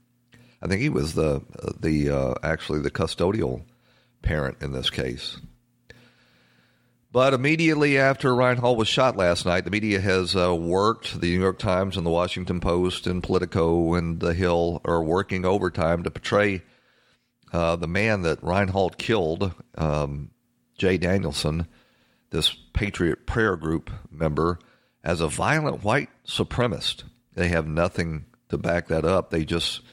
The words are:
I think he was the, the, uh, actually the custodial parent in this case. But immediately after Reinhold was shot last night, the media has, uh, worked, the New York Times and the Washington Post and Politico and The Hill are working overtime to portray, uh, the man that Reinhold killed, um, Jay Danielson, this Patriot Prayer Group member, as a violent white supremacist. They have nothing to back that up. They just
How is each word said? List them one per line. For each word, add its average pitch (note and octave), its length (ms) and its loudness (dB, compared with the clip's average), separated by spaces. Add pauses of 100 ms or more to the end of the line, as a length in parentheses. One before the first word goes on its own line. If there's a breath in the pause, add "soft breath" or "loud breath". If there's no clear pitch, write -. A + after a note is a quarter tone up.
(640 soft breath)
I - 40 -8
think G2 160 -2
he D3+ 80 0
was D#2+ 240 -2
the, D2+ 260 0 (400)
the, D2+ 300 2
uh, C2+ 320 0
actually D#2 380 -2
the C#2 100 -4
custodial E2+ 720 -2 (580 soft breath)
parent D2 400 -2
in C#2+ 120 -6
this - 180 -4
case. C2 480 -6 (1700 soft breath)
But C3 220 4
immediately D3 640 4
after C3+ 360 2
Reinhold B2 440 4
was A2 80 2
shot B2+ 300 2
last F2 280 2
night, F2+ 200 0
the F2+ 60 -6
media G#2 300 0
has, F#2+ 360 2
uh, F2+ 180 4
worked, F2+ 680 0
the F2 140 2
New F#2 60 2
York F#2+ 180 2
Times F#2 380 0
and E2+ 100 -2
the E2+ 40 2
Washington F2+ 500 0
Post F2+ 460 0
and F2+ 160 -2
Politico E2+ 720 2
and E2 260 -2
The E2+ 140 0
Hill E2+ 500 0
are E2+ 180 0
working F2+ 420 -2
overtime F2 580 0
to F2 80 -4
portray, G2+ 520 0 (920 soft breath)
uh, E2+ 240 2
the E2+ 120 -6
man G2+ 340 0
that D#2+ 200 0
Reinhold F#2+ 540 0
killed, F#2 580 0 (220)
um, D2 540 -2 (480)
Jay F#2 200 2
Danielson, E2 680 -2 (640 soft breath)
this - 240 0 (200)
Patriot F#2 520 0
Prayer A2 300 0
Group D#2+ 340 -4 (200)
member, D#2+ 480 0 (440 soft breath)
as E2 200 -2
a D#2+ 60 0
violent C3 540 -2
white A#2+ 280 0 (160)
supremacist. - 800 -2 (300)
They F2 140 0
have E2 180 0
nothing E2 600 -2 (240)
to C#2+ 80 -2
back E2+ 300 -2
that D#2+ 180 0
up. F2+ 240 2
They D#2+ 160 0
just - 340 -4 (120 soft breath)